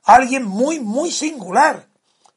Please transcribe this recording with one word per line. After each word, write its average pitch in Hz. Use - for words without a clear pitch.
alguien 254
muy, 240
muy 262
singular. 294